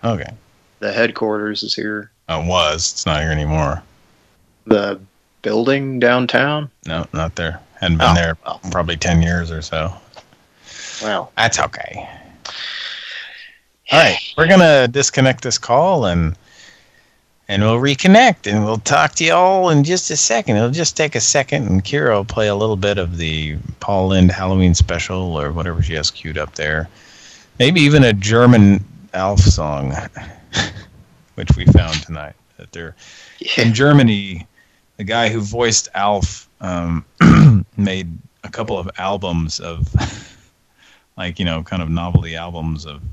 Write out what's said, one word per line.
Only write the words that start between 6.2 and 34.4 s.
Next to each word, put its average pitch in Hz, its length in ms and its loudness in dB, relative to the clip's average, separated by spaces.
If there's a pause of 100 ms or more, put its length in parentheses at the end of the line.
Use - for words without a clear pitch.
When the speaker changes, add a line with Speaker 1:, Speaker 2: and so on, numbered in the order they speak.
Speaker 1:
No, 80 280 -6
not 80 220 -4
there. 85 220 -6 (220)
Hadn't 87 160 0
been 113 140 4
Speaker 2:
Oh, 87 40 6
Speaker 1:
there 82 300 0
Speaker 2:
well. - 160 -10 (100)
Speaker 1:
probably 85 280 -4
ten 82 240 2
years 85 280 -2
or 80 120 -10
so. 80 280 -6 (1120)
Speaker 2:
Well. 104 340 -6
Speaker 1:
That's 113 220 0
okay. - 480 -8 (1900)
All - 60 6
right, 127 200 4 (200)
we're 156 80 4
gonna 165 400 6
disconnect 131 560 0
this 123 160 -4
call 151 460 2
and, 85 320 -2 (1120)
and 196 120 -2
we'll 117 200 2
reconnect 185 680 4
and 104 160 0
we'll 107 140 -2
talk 151 380 0
to 160 80 -4
you 160 80 2
all 185 380 2
in 147 120 4
just 175 300 -2
a 151 40 -4
second. 113 400 -2
It'll 117 140 0
just 156 260 -4
take 156 200 -2
a 117 40 -2
second, 139 480 -2
and 95 160 2
Kira 143 300 0
will 101 100 -2
play 110 220 -2
a 104 80 0
little 107 220 -2
bit 101 220 -2
of 87 180 -4
the 78 400 -4 (240)
Paul 95 280 -2
Lynde 92 220 6
Halloween 92 440 2
special 87 640 -4
or 73 140 -4
whatever 85 320 -6
she 80 120 -4
has 76 140 -4
queued 78 300 -10
up 76 160 -10
there. 78 340 -4 (680)
Maybe 156 220 4
even 147 240 6
a 117 80 6
German 104 720 6 (280)
Alf 95 280 0
song, 73 520 0 (800)
<laughs> - 640 -20
which 90 220 -2
we - 100 -6
found 80 360 4
tonight. 73 320 -12 (240)
That 87 120 -20
they're 82 240 -14 (460)
Speaker 2:
Yeah. - 240 -2
Speaker 1:
in 117 100 4
Germany, 110 720 4 (520)